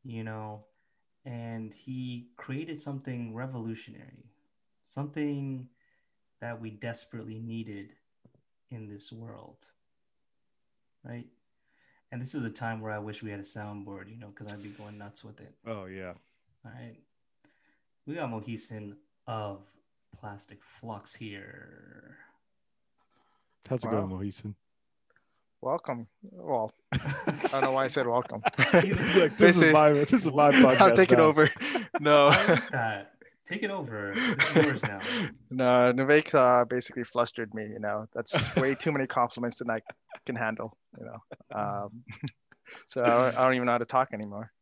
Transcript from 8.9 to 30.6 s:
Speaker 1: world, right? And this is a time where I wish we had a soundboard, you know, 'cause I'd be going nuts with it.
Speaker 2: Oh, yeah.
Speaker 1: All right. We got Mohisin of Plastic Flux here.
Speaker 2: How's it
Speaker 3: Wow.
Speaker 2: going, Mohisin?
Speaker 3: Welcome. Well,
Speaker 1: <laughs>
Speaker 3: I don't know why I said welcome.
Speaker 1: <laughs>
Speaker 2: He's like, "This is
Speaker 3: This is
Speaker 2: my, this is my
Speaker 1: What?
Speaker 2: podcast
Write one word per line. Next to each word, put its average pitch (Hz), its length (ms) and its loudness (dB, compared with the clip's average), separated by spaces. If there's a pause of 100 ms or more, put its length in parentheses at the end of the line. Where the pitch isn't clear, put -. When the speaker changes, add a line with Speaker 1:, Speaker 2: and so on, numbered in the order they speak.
Speaker 1:
world, 110 540 -20 (1400)
right? 120 220 -14 (840)
And 120 100 -10
this 127 140 -12
is 139 100 -6
a 110 60 -6
time 113 300 -8
where 110 120 -10
I 107 60 -8
wish 104 240 -12
we 110 80 -12
had 101 100 -12
a 98 40 -16
soundboard, 101 680 -16
you 113 80 -20
know, 104 120 -20
'cause 104 220 -18
I'd 101 100 -16
be 101 80 -18
going 104 280 -20
nuts 104 260 -20
with 107 160 -20
it. - 160 -20 (100)
Speaker 2:
Oh, 104 200 -12
yeah. 92 280 -14 (500)
Speaker 1:
All 110 80 -20
right. 120 280 -20 (1040)
We 147 80 -10
got 151 160 -8
Mohisin 107 680 -12 (300)
of 104 360 -10 (560)
Plastic 104 440 -20
Flux - 520 -16
here. - 1040 -20 (1500)
Speaker 2:
How's 127 160 -6
it - 40 -8
Speaker 3:
Wow. 107 180 -2
Speaker 2:
going, 95 40 -8
Mohisin? 101 440 -10 (1080)
Speaker 3:
Welcome. 127 480 -8 (140)
Well, 151 500 -6 (100)
Speaker 1:
<laughs> - 100 -10
Speaker 3:
I - 600 -4
don't 135 100 0
know 131 100 0
why 135 120 2
I 127 60 -2
said 131 180 0
welcome. 120 420 -2
Speaker 1:
<laughs> 156 320 4
Speaker 2:
He's - 340 0
like, 165 200 4
"This 175 180 8
is 175 60 4
Speaker 3:
This - 20 8
is 160 100 8
Speaker 2:
my, 151 200 8
this 147 200 2
is 208 140 2
my 147 240 6
Speaker 1:
What? 139 40 6
Speaker 2:
podcast 131 260 8